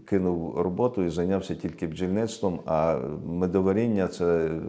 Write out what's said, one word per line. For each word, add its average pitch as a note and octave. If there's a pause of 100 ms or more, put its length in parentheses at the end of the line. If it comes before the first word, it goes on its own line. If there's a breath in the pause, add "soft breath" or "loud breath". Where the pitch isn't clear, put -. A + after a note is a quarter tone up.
кинув F2+
роботу F#2+
і F2
зайнявся F2+
тільки E2
бджільництвом, F#2
а D#2+ (260)
медоваріння — F#2+
це E2+ (180)